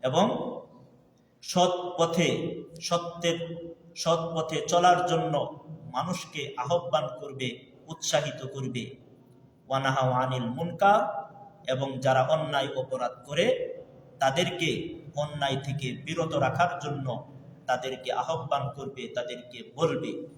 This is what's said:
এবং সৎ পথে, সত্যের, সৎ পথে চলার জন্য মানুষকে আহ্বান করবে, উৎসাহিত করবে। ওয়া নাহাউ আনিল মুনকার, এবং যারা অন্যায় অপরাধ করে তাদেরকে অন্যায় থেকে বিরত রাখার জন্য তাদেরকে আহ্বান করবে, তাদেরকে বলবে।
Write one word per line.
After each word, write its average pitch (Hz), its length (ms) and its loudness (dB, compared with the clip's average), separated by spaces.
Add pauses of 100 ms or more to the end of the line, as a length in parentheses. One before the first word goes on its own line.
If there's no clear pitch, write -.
এবং 165 520 2 (880)
সৎ 180 280 4 (280)
পথে, 165 560 2 (260)
সত্যের, 170 760 -2 (400)
সৎ 165 220 2 (160)
পথে 156 340 -2
চলার 175 380 6
জন্য 156 520 0 (340)
মানুষকে 147 640 -4
আহ্বান 156 500 2 (140)
করবে, 131 380 -6 (280)
উৎসাহিত 147 600 -2
করবে। 127 480 -6 (760)
ওয়া 135 120 2
নাহাউ 131 320 4
আনিল 127 320 0
মুনকার, 170 840 2 (380)
এবং 131 300 -2
যারা 131 240 6
অন্যায় 143 540 2
অপরাধ 127 360 -4 (140)
করে 175 480 0 (440)
তাদেরকে 160 800 0 (180)
অন্যায় 143 400 -2
থেকে 131 360 -4
বিরত 160 420 -4
রাখার 139 440 2
জন্য 135 540 -6 (340)
তাদেরকে 127 460 -2
আহ্বান 127 640 -2
করবে, 127 320 -8
তাদেরকে 120 680 -8
বলবে। 139 520 -2 (120)